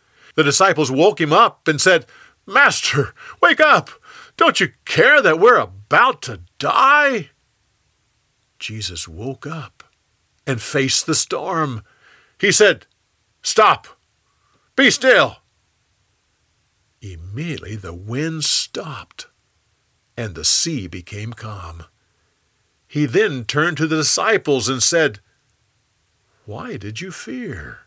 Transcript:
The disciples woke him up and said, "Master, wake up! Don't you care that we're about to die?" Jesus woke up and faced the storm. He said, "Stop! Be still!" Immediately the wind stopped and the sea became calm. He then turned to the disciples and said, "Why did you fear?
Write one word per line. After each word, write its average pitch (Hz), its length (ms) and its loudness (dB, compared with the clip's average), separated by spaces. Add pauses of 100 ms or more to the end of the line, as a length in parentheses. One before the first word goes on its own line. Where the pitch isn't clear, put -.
(340)
The 156 100 2
disciples 151 460 2
woke 156 320 2
him 151 100 0
up 196 360 2
and 151 120 0
said, 180 280 4 (400)
"Master, 196 640 0 (260)
wake 339 200 2
up! 285 320 4 (440)
Don't - 240 2
you 151 140 -2 (100)
care 269 380 4
that 165 180 4
we're 226 200 6
about 123 640 0
to 101 180 -12 (160)
die?" 269 720 2 (1300)
Jesus 95 500 -10
woke 107 380 -12
up 151 380 -14 (640)
and 131 120 -2
faced 135 460 -2
the 160 80 -2
storm. 156 680 -4 (560)
He 196 120 2
said, 180 360 4 (560)
"Stop! - 560 0 (760)
Be 262 140 4
still!" 165 540 2 (1600)
Immediately 104 760 -12
the 101 180 -12
wind 139 500 -6
stopped - 840 -8 (920)
and 107 140 -8
the 78 100 -14
sea 123 440 -4
became 101 440 -14
calm. 92 520 -16 (1040)
He 147 180 -2
then 139 400 -2
turned 156 320 -2
to 156 80 -2
the 156 120 -2
disciples 156 720 0
and 127 140 -2
said, 151 380 0 (1300)
"Why 147 300 -12
did 110 260 -12
you 185 100 -12
fear? 165 760 -12